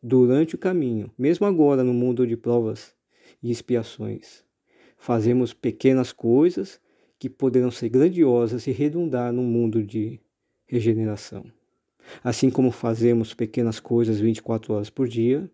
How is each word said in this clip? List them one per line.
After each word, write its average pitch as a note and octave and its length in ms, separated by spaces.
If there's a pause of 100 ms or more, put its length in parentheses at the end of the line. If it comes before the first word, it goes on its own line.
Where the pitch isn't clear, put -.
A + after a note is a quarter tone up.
durante B2+ 540
o - 20
caminho, B2+ 580
mesmo E3 300
agora C#3+ 380
no B2 100
mundo B2 320
de A#2 100
provas A#2 600 (480)
e A#2+ 80
expiações. A2+ 920 (540)
Fazemos A#2+ 560
pequenas B2+ 580
coisas E3+ 720 (380)
que - 100
poderão B2+ 400
ser - 200
grandiosas B2 760
e C3+ 60
redundar D3 600
no B2 100
mundo A#2 400
de A2 360 (460)
regeneração. A2 800 (800)
Assim B2 260
como B2+ 220
fazemos A#2 600
pequenas A#2 460
coisas A2 400
vinte G#2+ 180
e - 40
quatro A2 320
horas G#2 160
por C3 180
dia, A#2+ 460